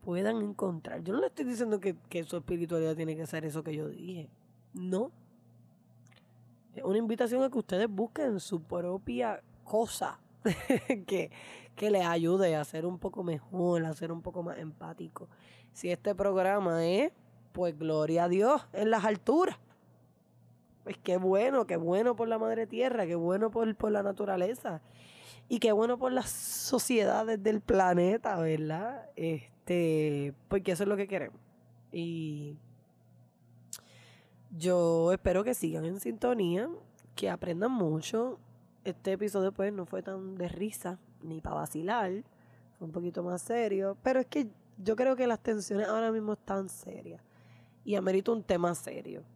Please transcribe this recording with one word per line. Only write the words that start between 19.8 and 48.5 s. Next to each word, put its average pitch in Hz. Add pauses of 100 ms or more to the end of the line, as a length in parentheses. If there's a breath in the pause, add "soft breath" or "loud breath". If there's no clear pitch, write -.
Pues 98
qué 180
bueno, 208
qué 170
bueno 190
por 226
la 226
madre 226
tierra, 226
qué 170
bueno 185
por, 220
por 214
la 202
naturaleza. 196 (640 loud breath)
Y 240
qué 226
bueno 233
por 254
las 254
sociedades 220
del 214
planeta, 190
¿verdad? 165
Este, 156 (140)
porque 190
eso 175
es 196
lo 202
que 196
queremos. 156 (520)
Y 156 (1900 loud breath)
yo 170
espero 190
que 240
sigan 160
en 185
sintonía, 226 (480)
que 196
aprendan 180
mucho. 220 (440)
Este 196
episodio, 196
pues, 196
no 190
fue 190
tan 190
de 180
risa, 185 (240)
ni 160
pa' 156
vacilar. 180 (680 soft breath)
Fue 165
un 156
poquito 175
más 180
serio. 196
Pero 262
es 254
que 277 (300)
yo 208
creo 254
que 247
las 226
tensiones 208
ahora 220
mismo 214
están 196
serias. 180 (600 soft breath)
Y 202
amerita 190
un 226
tema 175